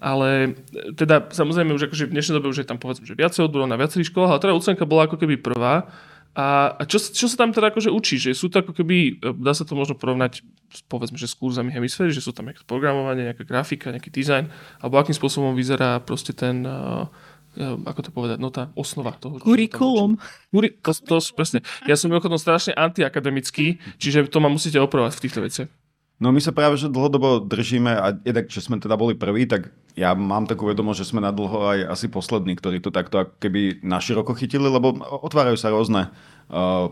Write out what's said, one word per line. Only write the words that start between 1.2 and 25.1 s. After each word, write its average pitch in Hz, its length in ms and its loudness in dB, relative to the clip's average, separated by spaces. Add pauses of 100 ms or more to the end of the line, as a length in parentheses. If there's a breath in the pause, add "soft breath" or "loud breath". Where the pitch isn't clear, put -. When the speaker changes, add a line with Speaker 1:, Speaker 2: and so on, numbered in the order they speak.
Speaker 1:
samozrejme, 160 480 0
už 143 160 -2
akože 151 160 -2
v - 80 -6
dnešnej 147 240 0
dobe 139 80 -2
už 135 160 -4
je - 80 -20
tam, 123 80 -8
povedzme, 127 240 -8
že - 80 -14
viacej 160 320 2
odborov 139 240 0
na 117 80 -2
viacerých 156 320 0
školách, 185 240 2
ale 139 80 4
teda 196 160 2
U 170 80 0
C 202 80 2
M-ka 170 160 0
bola 156 160 6
ako 160 160 -2
keby 151 160 2
prvá. 123 540 0 (480 loud breath)
A, 139 400 2
a 147 80 -6
čo, 214 160 0
čo - 240 -2
sa 240 80 0
tam 233 160 2
teda 214 240 2
akože 220 160 2
učí? 214 320 0
Že 127 160 0
sú - 80 -2
to 180 160 2
ako 185 80 -6
keby, 170 480 2
eh, 120 160 -4
dá 127 160 0
sa 151 160 0
to 156 80 -8
možno 143 240 -2
porovnať 127 480 -2 (240)
s, - 160 -20
povedzme, 120 320 -8
že 120 80 -8
s - 80 -8
kurzami 123 400 -4
Hemisféry, 139 400 -2
že 139 80 -6
sú - 80 -8
tam - 160 -10
nejaké - 160 -16
programovanie, 131 720 -2
nejaká - 80 -16
grafika, 135 480 -4
nejaký 123 240 -12
dizajn, 139 320 0 (320 loud breath)
alebo 127 240 -4
akým 147 160 0
spôsobom 135 400 -2
vyzerá 127 400 0
proste - 320 -8
ten, 123 320 -4
eh, 131 400 -6 (560 soft breath)
eh, 135 240 -6
ako 131 240 -10
to - 80 -18
povedať, 117 240 -4
no 131 160 -6
tá 127 240 -8
osnova 127 400 -8
toho, 131 220 -12
čo - 20 -20
sa - 60 -4
tam - 20 8
Speaker 2:
Kurikulum. 226 640 2
Speaker 1:
učí. - 400 -10
Kuri-, 220 240 2
to, - 160 -4
to - 240 0
sú 160 160 -2
presne. 156 240 -2 (320 loud breath)
Ja 147 80 6
som 175 80 0
mimochodom 170 320 0
strašne 165 380 2
antiakademický, 151 1040 -2 (160 loud breath)
čiže 143 320 2
to 156 80 4
ma 156 80 6
musíte 151 320 2
opravovať 135 400 2